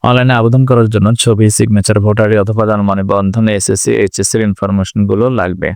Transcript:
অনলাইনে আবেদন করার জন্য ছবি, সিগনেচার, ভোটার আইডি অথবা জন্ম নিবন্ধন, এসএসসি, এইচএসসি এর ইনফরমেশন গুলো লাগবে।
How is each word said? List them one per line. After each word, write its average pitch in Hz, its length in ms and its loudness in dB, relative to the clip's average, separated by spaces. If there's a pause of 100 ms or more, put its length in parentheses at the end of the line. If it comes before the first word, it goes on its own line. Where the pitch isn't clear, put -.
অনলাইনে 127 300 2
আবেদন 117 320 2
করার 120 280 2
জন্য 104 140 2 (120)
ছবি, 110 300 2
সিগনেচার, 107 500 0
ভোটার 104 260 0
আইডি 107 180 0
অথবা 110 260 -2
জন্ম 104 240 0
নিবন্ধন, 98 560 -2
এসএসসি, 104 420 -2 (100)
এইচএসসি 101 360 -4
এর 110 60 0
ইনফরমেশন 98 640 -2
গুলো 104 240 0
লাগবে। 92 460 -4